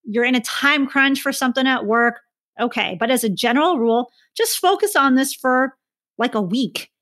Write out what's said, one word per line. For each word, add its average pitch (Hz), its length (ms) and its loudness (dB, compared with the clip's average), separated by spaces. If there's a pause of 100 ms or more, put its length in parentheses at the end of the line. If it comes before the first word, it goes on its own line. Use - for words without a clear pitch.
you're 240 200 -2
in 254 120 2
a 240 40 2
time 285 460 0
crunch 269 340 0
for 277 120 -4
something 262 340 0
at 254 180 0
work. 233 360 0 (400)
Okay. 226 400 -4
But 240 100 -2
as 254 140 0
a 220 40 0
general 254 500 2
rule, 233 340 0 (240)
just 453 220 -2
focus 403 360 0
on 277 220 4
this 269 180 0
for, 262 400 0 (420)
like, 247 200 -2
a 208 60 0
week 202 480 -4 (120)